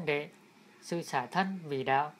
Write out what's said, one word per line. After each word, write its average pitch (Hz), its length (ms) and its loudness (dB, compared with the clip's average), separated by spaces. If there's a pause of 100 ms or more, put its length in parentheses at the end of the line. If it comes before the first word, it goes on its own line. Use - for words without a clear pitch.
đệ, 147 240 0 (540)
sự 170 200 -4
xả 131 240 0
thân 190 320 0 (100)
vì 135 160 -2
đạo. 139 360 4